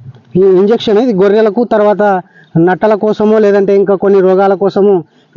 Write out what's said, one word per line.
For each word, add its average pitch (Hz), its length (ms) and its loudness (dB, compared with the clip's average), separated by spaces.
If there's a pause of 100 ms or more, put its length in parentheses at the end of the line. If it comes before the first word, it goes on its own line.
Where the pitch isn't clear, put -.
(360)
ఈ 180 40 0
ఇంజెక్షన్ 196 580 0
ఇది 240 160 0
గొర్రెలకు, 202 500 0
తర్వాత 208 580 0 (360)
నట్టల 185 380 0
కోసమో 214 440 -2
లేదంటే 202 360 0
ఇంకా 196 200 0
కొన్ని 196 240 0
రోగాల 190 340 0
కోసమో 190 500 0 (340)